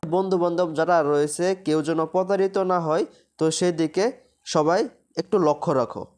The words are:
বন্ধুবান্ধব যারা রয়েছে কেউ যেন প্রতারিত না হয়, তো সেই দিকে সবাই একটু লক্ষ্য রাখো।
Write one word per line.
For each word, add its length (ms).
বন্ধুবান্ধব 540
যারা 180
রয়েছে 340
কেউ 120
যেন 120
প্রতারিত 420
না 140
হয়, 180
তো 60
সেই 220
দিকে 240
সবাই 340
একটু 160
লক্ষ্য 220
রাখো। 220